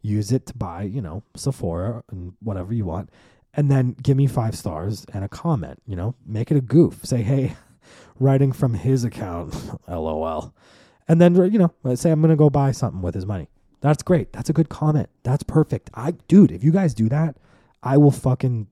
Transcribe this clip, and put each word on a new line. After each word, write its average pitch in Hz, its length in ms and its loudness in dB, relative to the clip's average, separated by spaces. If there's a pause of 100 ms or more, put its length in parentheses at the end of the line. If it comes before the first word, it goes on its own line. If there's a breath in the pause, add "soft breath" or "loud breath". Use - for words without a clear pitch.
use 104 300 -2
it 131 140 0
to - 120 -18
buy, 92 260 -10
you 107 180 -8
know, 92 220 -10 (120)
Sephora 107 720 -6
and 90 300 -12
whatever 98 340 -8
you 110 120 -4
want, 87 240 -8 (440 soft breath)
and 147 160 0
then 131 320 0
give 139 140 2
me 139 120 2
five 110 280 -2
stars 92 580 -8
and 98 120 -6
a - 40 -10
comment, 98 560 -6
you 98 120 -8
know, 104 180 -4 (100)
make 110 240 -6
it 156 60 2
a 139 60 4
goof. 139 440 2
Say, 120 180 -2
"Hey," 135 360 -2
<laughs> - 600 -20
writing 135 320 4
from 127 220 0
his 127 300 0
account, 87 500 -6
<laughs> - 340 -12
L 82 200 -6
O 78 180 -4
L. 80 280 -8 (540 soft breath)
And 170 120 4
then, 175 160 6 (160)
you 220 80 2
know, 151 360 0
say, 165 160 0
"I'm 156 100 2
gonna 160 140 4
go 151 140 4
buy 139 220 0
something 92 300 -6
with 90 140 -4
his 95 100 -6
money." 95 240 -8 (320)
That's 147 220 0
great. 165 280 0
That's - 180 -8
a 160 40 0
good 160 160 2
comment. 151 400 -2 (140)
That's 131 200 -2
perfect. - 500 0
I, 131 180 -6 (180)
dude, 190 220 8
if 90 120 -8
you 160 80 4
guys 175 220 2
do 110 160 0
that, 151 260 -2 (460 soft breath)
I 135 160 2
will 147 140 8
fucking 123 600 -2